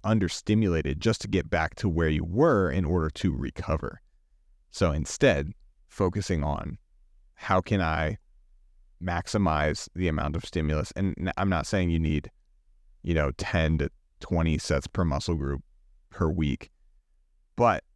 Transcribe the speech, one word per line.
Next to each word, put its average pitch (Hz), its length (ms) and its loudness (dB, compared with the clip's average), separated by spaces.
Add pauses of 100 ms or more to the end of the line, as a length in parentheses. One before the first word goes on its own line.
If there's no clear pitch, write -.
understimulated 92 960 2
just 113 180 2
to - 80 -10
get 95 220 0
back 78 260 0
to - 140 -2
where 82 180 2
you 78 160 2
were 98 480 2
in 87 140 0
order 80 240 2
to 76 260 0
recover. - 680 -6 (760)
So 87 140 2
instead, 82 640 0 (340)
focusing 92 560 -2
on - 340 -6 (560)
how - 280 0
can 98 200 0
I 80 380 0 (800)
maximize 85 920 0
the 90 120 0
amount 76 280 0
of 82 100 -4
stimulus? 78 500 -2
And 95 220 -2
n-, 90 180 -4
I'm 98 140 0
not 87 160 0
saying 92 240 0
you 82 80 2
need, 78 320 0 (720)
you 85 140 -2
know, 73 220 2
ten 80 420 0
to 69 100 -2 (300)
twenty 80 400 0
sets 71 260 -2
per - 180 -2
muscle 78 300 0
group 69 300 -4 (480)
per 82 180 0
week, 76 400 -2 (840)
but 113 300 2 (100)